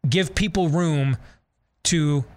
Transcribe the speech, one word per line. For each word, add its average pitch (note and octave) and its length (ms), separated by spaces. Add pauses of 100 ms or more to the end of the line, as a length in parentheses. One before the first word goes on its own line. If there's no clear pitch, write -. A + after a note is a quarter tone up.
Give F3 260
people F#3+ 340
room D3 480 (680)
to D3 420 (100)